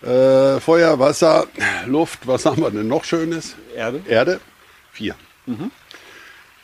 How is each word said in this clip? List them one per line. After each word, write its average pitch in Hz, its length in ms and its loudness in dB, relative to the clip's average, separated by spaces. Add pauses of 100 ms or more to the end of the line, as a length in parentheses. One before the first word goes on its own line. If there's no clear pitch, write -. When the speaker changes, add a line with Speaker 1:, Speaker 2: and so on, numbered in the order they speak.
Speaker 1:
Äh, 131 580 4
Feuer, 160 400 4
Wasser, 156 460 2 (400)
Luft, 147 420 -4
was 127 180 -2
haben 151 160 0
wir 131 80 -2
denn 104 160 -6
noch 139 180 -2
Schönes? 165 520 -6 (180)
Speaker 2:
Erde. 120 320 -8
Speaker 1:
Erde, 131 340 2 (520)
vier. 107 240 -10 (300)
Speaker 2:
Mhm. 127 260 -8 (920)